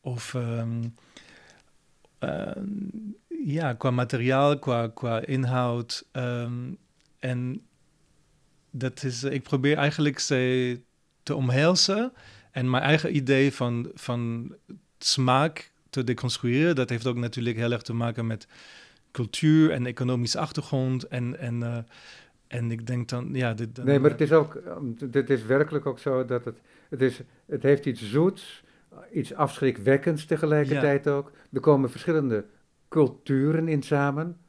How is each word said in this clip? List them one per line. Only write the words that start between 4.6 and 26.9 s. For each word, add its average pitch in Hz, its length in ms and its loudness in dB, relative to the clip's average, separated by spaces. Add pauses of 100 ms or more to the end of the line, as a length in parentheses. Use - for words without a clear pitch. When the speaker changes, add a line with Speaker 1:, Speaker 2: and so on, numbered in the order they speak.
Speaker 1:
qua 117 320 -4
inhoud. 123 880 -2
Ehm, 123 420 -6 (680)
en 127 420 -4 (1080)
dat 127 320 -6
is, 123 200 -6
eh, 135 100 -2
ik 135 100 -4
probeer 143 340 2
eigenlijk 147 420 0
ze 127 600 0 (440)
te 147 120 -4
omhelzen 175 800 2 (380)
en 127 180 -2
mijn 127 140 2
eigen 151 320 2
idee 135 380 4
van, 120 400 -4
van 117 640 -6 (440)
smaak 135 720 2 (180)
te 131 140 -4
deconstrueren. 127 720 0
Dat 127 140 0
heeft 117 180 -4
ook 123 100 -2
natuurlijk 117 400 -4
heel 117 140 0
erg 117 100 -2
te - 120 -8
maken 117 340 -2
met 110 200 -8 (640)
cultuur 156 600 4
en 127 140 -2
economische 123 540 -2
achtergrond. 131 680 -2
En, 123 320 -6
en, 120 240 -4
eh, 117 140 -6 (680)
en 120 240 -4
ik 113 160 -8
denk 120 220 -4
dan, 123 240 -6
ja, 123 200 0
dit, 113 220 -8
dan 127 100 -10
Speaker 2:
Nee, 139 140 6
maar 143 120 8
het 147 100 -2
is 147 100 4
ook, 156 240 4
ehm, - 400 -8
d-, 127 180 -8
dit 135 160 2
is 123 140 2
werkelijk 139 420 2
ook 131 140 -4
zo 131 260 0
dat 123 200 -4
het, 117 120 -10 (320)
het 127 120 -2